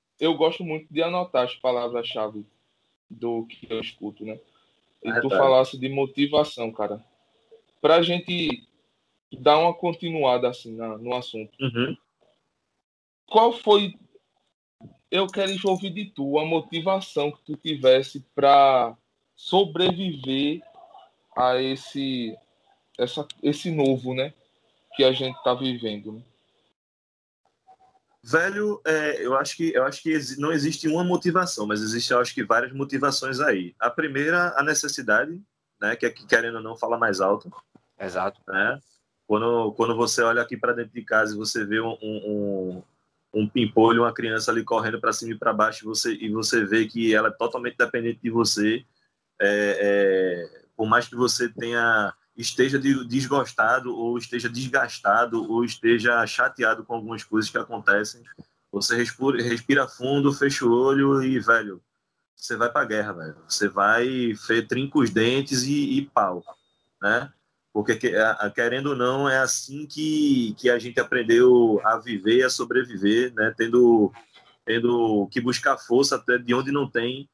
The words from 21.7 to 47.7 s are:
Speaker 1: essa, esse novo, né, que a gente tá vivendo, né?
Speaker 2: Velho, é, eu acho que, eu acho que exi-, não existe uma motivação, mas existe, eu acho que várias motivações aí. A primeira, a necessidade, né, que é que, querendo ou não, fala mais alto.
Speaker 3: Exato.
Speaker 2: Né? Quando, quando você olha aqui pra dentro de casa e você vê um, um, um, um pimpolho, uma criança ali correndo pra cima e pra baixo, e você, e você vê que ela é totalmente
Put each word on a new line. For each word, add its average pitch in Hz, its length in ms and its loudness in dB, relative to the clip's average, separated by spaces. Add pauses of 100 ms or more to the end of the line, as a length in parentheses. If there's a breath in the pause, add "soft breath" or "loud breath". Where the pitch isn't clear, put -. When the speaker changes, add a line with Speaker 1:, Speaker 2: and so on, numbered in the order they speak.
Speaker 1:
essa, - 300 -2 (140)
esse 147 300 -2
novo, 135 420 0
né, 131 200 -6 (600)
que 135 80 4
a 131 80 8
gente 131 320 -6
tá 127 120 2
vivendo, 113 580 -6
né? 113 80 -16 (2000)
Speaker 2:
Velho, 196 600 -2
é, 151 400 -2
eu 127 100 0
acho 139 220 -4
que, 165 160 -2
eu 127 100 2
acho 139 180 -6
que 160 100 -2
exi-, 135 280 -4
não 147 140 -2
existe 156 340 -2
uma 160 160 0
motivação, 180 640 -2
mas 107 160 -2
existe, 117 320 -4
eu 123 60 4
acho 120 140 -2
que 123 100 -4
várias 120 280 0
motivações 135 720 -4
aí. 95 360 -2
A 117 120 -2
primeira, 156 680 -2
a 139 80 2
necessidade, 147 800 -2 (400)
né, 107 140 -2
que - 100 -2
é 120 40 -2
que, - 160 -10
querendo 117 300 0
ou 110 80 -10
não, 113 140 -12
fala 117 200 -2
mais 107 220 0
alto. 104 320 0 (480)
Speaker 3:
Exato. 92 480 -6
Speaker 2:
Né? 104 320 -2 (480)
Quando, 110 460 0
quando 117 220 0
você 117 260 0
olha 117 200 2
aqui 120 140 -6
pra 120 160 0
dentro 117 220 -8
de 120 80 -12
casa 107 320 0
e 104 40 -8
você 107 280 -4
vê 110 160 0
um, 117 200 -6
um, 107 140 -8 (1160)
um, 107 80 0
um 104 80 -2
pimpolho, 113 540 4
uma 117 100 2
criança 110 380 -4
ali 113 120 -2
correndo 113 380 -2
pra 113 100 0
cima 113 220 -8
e 104 40 -8
pra 113 140 0
baixo, 107 320 -2
e 107 40 -14
você, 110 260 -4
e 110 160 -6
você 110 340 0
vê 107 220 2
que 113 280 0
ela 107 140 2
é 101 40 -2
totalmente 120 460 -6